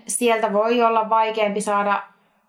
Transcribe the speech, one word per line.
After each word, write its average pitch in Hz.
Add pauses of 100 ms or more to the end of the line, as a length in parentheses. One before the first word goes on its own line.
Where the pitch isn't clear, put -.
Sieltä 220
voi 226
olla 220
vaikeampi 220
saada 202 (460)